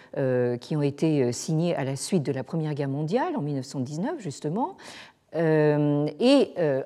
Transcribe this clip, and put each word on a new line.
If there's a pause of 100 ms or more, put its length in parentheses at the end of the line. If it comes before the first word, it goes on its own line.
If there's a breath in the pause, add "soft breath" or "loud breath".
(180 loud breath)
euh,
qui
ont
été,
euh,
signés
à
la
suite
de
la
Première
Guerre
mondiale
en
mille
neuf
cent
dix-neuf,
justement, (600 loud breath)
euh, (140)
et,
euh,